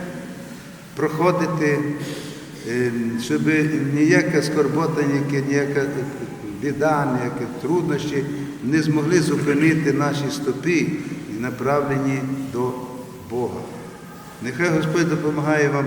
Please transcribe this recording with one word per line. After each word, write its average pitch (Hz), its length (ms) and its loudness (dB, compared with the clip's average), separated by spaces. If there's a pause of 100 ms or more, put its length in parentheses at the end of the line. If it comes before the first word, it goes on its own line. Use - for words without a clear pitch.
(960)
проходити, 156 800 2 (920)
е, 123 240 2 (300)
щоб 151 200 0 (520)
ніяка 156 480 4
скорбота, 151 600 2
ніяка, 139 460 2
ніяка 143 380 2 (760)
біда, 143 440 2
ніякі 123 380 -2 (180)
труднощі 147 640 0 (400)
не 151 180 2
змогли 156 380 4
зупинити 147 720 4
наші 143 400 0
стопи 156 540 0 (500)
і 110 40 -4
направлені 135 800 0 (320)
до 127 200 -2 (580)
Бога. 113 300 -4 (840)
Нехай 127 260 0
Господь 160 420 2
допомагає 151 580 2
вам, 139 180 2